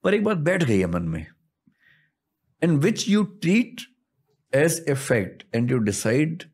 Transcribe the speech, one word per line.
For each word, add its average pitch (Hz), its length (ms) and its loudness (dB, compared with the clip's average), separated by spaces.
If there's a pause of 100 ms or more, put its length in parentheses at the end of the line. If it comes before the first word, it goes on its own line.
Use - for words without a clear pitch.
पर - 100 2
एक 208 100 0
बात 214 120 0
बैठ 170 280 0
गई 110 140 2
है 92 80 2
मन 87 160 -2
में, 80 240 -6 (1400)
and 165 160 4
which 196 280 0
you 202 180 4 (180)
treat 208 360 0 (760)
as 160 160 4 (160)
a 139 60 0
fact 117 640 -4
and 120 160 0
you 127 60 0 (100)
decide 147 500 0 (160)